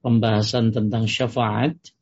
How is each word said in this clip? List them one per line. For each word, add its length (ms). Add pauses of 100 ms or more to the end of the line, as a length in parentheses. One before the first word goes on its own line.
pembahasan 720
tentang 320
syafaat 720 (260)